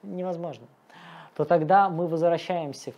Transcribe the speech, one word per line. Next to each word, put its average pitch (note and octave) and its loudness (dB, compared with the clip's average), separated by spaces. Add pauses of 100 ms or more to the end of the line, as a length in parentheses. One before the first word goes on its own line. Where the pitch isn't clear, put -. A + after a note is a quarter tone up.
Невозможно. F3 -8 (680)
То D3+ -2
тогда F3 4
мы E3+ -2
возвращаемся E3 -2